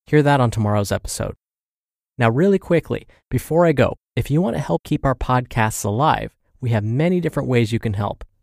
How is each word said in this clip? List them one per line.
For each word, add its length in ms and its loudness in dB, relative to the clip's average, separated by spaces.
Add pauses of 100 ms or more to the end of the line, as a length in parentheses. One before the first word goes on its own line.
Hear 180 4
that 160 4
on 100 4
tomorrow's 440 0
episode. 420 -6 (840)
Now, 120 2
really 280 2
quickly, 480 -2 (240)
before 360 2
I 80 4
go, 220 0 (200)
if 160 -4
you 100 2
want 140 -2
to 60 -4
help 220 -4
keep 220 -4
our 100 2
podcasts 680 -2
alive, 500 0 (280)
we 80 -4
have 160 0
many 340 0
different 300 -4
ways 240 2
you 60 -2
can 160 -4
help, 280 -6 (200)